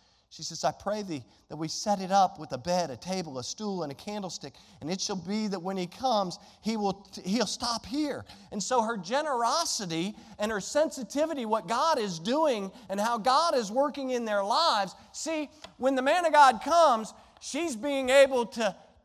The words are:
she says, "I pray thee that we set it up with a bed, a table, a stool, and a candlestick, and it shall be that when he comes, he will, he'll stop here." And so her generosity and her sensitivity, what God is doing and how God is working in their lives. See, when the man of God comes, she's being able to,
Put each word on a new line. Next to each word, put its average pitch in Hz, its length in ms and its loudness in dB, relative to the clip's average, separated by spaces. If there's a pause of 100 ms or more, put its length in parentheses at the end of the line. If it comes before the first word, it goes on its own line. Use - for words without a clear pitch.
(300)
she - 140 -16
says, 160 200 -10
"I 165 80 2
pray 208 300 -6
thee 160 240 -8 (240)
that 151 80 -12
we 165 100 -6
set 202 320 -2
it 185 100 -6
up 185 300 4
with 156 140 -10
a 131 40 -6
bed, 170 320 -2
a 127 60 -8
table, 170 420 -6
a 123 60 -6
stool, 196 400 -6
and 143 80 -6
a 131 40 -10
candlestick, 190 600 -10 (240)
and 143 100 -8
it 190 120 -4
shall 196 160 -4
be 208 300 -2
that 190 140 -4
when 190 140 -4
he 180 100 -2
comes, 202 540 -2 (220)
he 220 160 -2
will, 196 280 -2 (200)
he'll 208 200 2
stop 233 400 -6
here." 233 380 -4 (300)
And 202 100 -6
so 254 180 2
her 226 140 -2
generosity 233 1200 -2 (240)
and 214 140 -2
her 202 80 -2
sensitivity, 294 840 -2
what 214 220 0
God 285 320 2
is 196 180 -4
doing 226 540 0 (160)
and 196 100 -4
how 226 200 0
God 285 380 4
is 214 180 -2
working 269 380 0
in 240 120 -2
their 208 180 0
lives. 220 540 2 (160)
See, 311 380 -6 (260)
when 262 200 0
the 254 60 0
man 330 240 2
of 311 60 4
God 277 300 8
comes, 277 520 4 (280)
she's 302 340 -4
being 269 340 -2
able 262 360 6
to, 220 280 -2 (320)